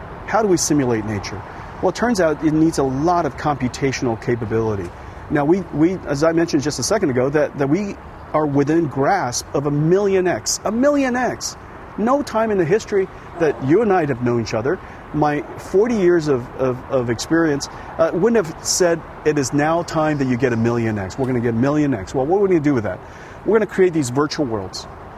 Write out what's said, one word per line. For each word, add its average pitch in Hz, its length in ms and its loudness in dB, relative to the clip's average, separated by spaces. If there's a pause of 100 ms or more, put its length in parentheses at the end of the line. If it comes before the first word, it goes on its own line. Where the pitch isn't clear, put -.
(280)
How 214 160 2
do 214 40 2
we 175 100 4
simulate 123 480 0
nature? 101 360 -6 (400)
Well, - 100 2
it - 40 -8
turns 226 240 0
out 156 240 2
it 151 100 2
needs 160 240 2
a 147 60 2
lot 151 420 0
of 135 120 -6
computational 131 840 -2
capability. 110 680 -2 (400)
Now, 147 160 0
we, 180 160 4 (120)
we, 160 200 4 (140)
as 139 160 0
I 165 100 4
mentioned 165 280 2
just 139 160 -2
a 123 60 -4
second 185 280 2
ago, 123 180 2
that, 147 280 0
that 143 120 0
we 202 260 0 (380)
are 156 120 2
within 147 420 2
grasp 135 640 0
of 143 120 -2
a 147 60 0
million 180 560 2
X, - 380 -2
a 190 80 -2
million 269 420 2
X! 233 400 -4 (420)
No 247 240 2
time 226 300 -2
in 202 60 2
the 175 80 2
history 196 420 0 (320)
that 147 260 0
you 160 160 6
and 208 120 4
I 175 120 2
have 127 160 -2
known 120 200 2
each 110 120 -4
other, 127 240 0 (360)
my 151 280 2 (160)
forty 226 380 2
years 175 320 4
of, 127 280 2
of, 127 220 0 (140)
of 127 180 2
experience, 151 580 0 (300)
uh, 165 160 2
wouldn't 208 320 2
have - 200 -12
said 170 360 2 (240)
it 151 120 2
is 135 160 0
now 156 300 2
time 156 340 0
that 139 100 0
you 127 100 2
get 120 160 2
a 113 40 0
million 113 400 2
X. 95 200 -6
We're 131 100 -2
gonna 127 120 0
get 117 160 0
a - 20 0
million 139 360 2
X. 95 200 -6
Well, 135 120 0
what 175 120 2
are 208 40 0
we 196 80 4
gonna 180 100 4
do 147 140 2
with 117 100 0
that? 95 160 -6 (460)
We're 208 120 4
gonna 220 140 0
create 185 200 4
these 147 200 0
virtual 143 340 0
worlds. 101 400 -6 (320)